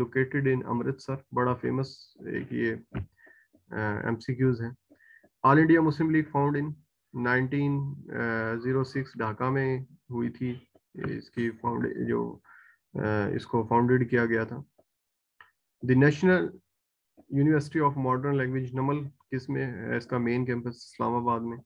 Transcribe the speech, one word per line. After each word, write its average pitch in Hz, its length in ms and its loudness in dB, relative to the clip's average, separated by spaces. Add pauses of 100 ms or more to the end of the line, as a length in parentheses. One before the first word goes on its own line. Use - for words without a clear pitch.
located 131 460 0
in 127 160 0
Amritsar, 127 600 -4 (100)
बड़ा 123 200 2
famous 127 600 -4 (140)
एक 127 260 -6
ये, 117 180 0 (1000)
अ, 107 340 -4
एमसीक्यूज़ 120 560 -2
है। 120 120 -8 (680)
All 143 200 8
India 165 220 6
Muslim 160 200 0
League 156 300 2
found 143 240 2
in 151 120 -6 (420)
नाइनटीन 139 800 0 (680)
ज़ीरो 131 200 0
सिक्स 127 340 -6
ढाका 117 320 -2
में 131 380 0 (240)
हुई 120 180 -2
थी, 123 400 -8 (260)
इसकी 117 540 -4
फाउंड-, 120 580 -4
जो, 58 340 -4 (540)
अ, 104 400 0
इसको 113 280 -2
founded 120 460 4
किया 120 160 2
गया 113 200 0
था। 123 180 -12 (1200)
The 127 100 4
National 151 540 6 (840)
University 147 460 2
of 143 100 4
Modern 131 420 0
Language, 127 420 -2
Namal 139 300 0
किस 131 440 -8
में 135 160 -2
है? 117 320 -4
इसका 120 220 -2
main 120 260 0
campus 120 240 -4
इस्लामाबाद 120 720 -2
में। 117 240 -8